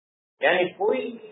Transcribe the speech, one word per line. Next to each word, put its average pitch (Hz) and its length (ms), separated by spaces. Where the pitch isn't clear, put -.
یعنی 175 320
کوئی 247 440